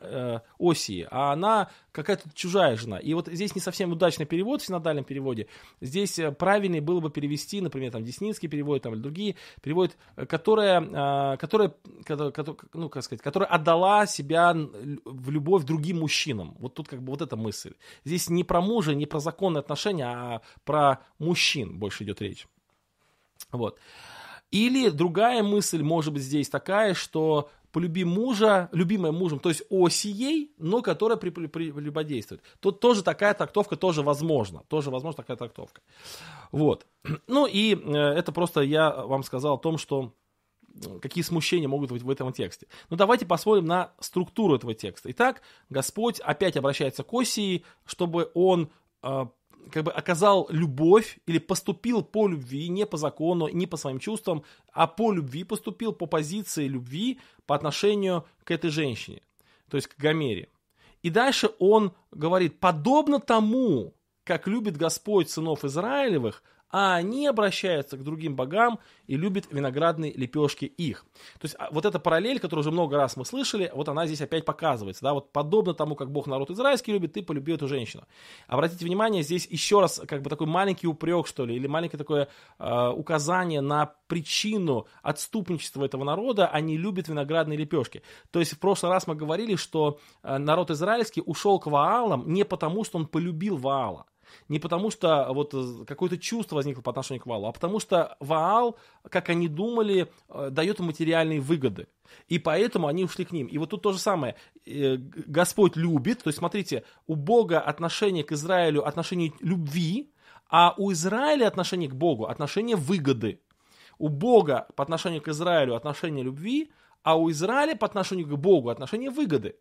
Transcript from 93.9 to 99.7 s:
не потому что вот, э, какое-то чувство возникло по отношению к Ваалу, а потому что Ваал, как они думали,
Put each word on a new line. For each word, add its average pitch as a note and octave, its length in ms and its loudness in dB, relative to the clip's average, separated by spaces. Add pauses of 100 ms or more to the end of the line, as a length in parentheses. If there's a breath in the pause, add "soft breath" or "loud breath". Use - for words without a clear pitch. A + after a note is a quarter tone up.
не D3+ 120 -2
потому F3 300 -2
что D3+ 400 4
вот, C#3+ 240 -2
э, B2 320 -6
какое-то F3 300 -2
чувство G3 400 -6
возникло C3+ 260 -4
по B2+ 80 -4
отношению B2+ 320 -6
к - 40 -20
Ваалу, G#2+ 200 -4
а A#2 60 -4
потому G3 280 -4
что E3+ 400 2
Ваал, F#3 560 2 (320 soft breath)
как F3 200 -2
они E3+ 200 2
думали, G3+ 580 0 (220 soft breath)